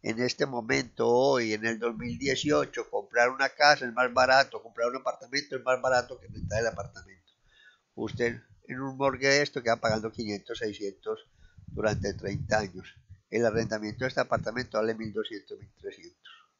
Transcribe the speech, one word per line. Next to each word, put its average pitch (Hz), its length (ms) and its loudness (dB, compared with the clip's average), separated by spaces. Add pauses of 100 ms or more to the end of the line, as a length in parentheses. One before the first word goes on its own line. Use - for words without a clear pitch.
En 113 160 -4
este 123 260 0
momento, 123 640 0
hoy, 123 460 4
en 107 100 -6
el 113 140 -2
dos 117 180 -2
mil 117 220 -8
dieciocho, 139 720 -2
comprar 120 400 2
una 135 180 0
casa 143 380 4
es 117 80 -8
más 123 180 2
barato, 131 500 4
comprar 117 280 -2
un 127 60 -8
apartamento 131 600 -6
es 117 80 -10
más 127 160 2
barato 123 400 0
que - 80 -20
rentar - 320 -6
el 117 60 0
apartamento. - 680 -10 (640)
Usted 117 440 -2 (260)
en 127 180 -10
un 135 160 -8
mortgage 139 380 4
de 147 60 6
esto 139 200 -4
queda 113 140 4
pagando 110 360 -2
quinientos, 104 460 -6
seiscientos 104 680 -8 (400)
durante 104 460 -2
treinta 104 460 -2
años. 92 280 -6 (440)
El 117 160 2
arrendamiento 107 580 -2
de 131 40 -2
este 131 120 -2
apartamento 117 560 -2
vale 110 180 0
mil 110 200 -8
doscientos, 107 440 -8
mil 98 220 -20
trescientos. - 540 -18 (260)